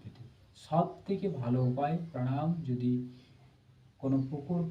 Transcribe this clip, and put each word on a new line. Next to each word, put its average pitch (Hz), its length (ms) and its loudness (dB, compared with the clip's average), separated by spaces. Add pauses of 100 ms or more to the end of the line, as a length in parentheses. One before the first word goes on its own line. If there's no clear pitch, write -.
পেতে। - 220 -16 (360)
সব 175 280 2 (200)
থেকে 196 200 -2 (140)
ভালো 123 180 2 (120)
উপায় 143 260 0 (160)
প্রাণায়াম 135 380 0 (140)
যদি 123 280 2 (1080)
কোনো 135 180 0 (120)
পুকুর 165 320 -2 (100)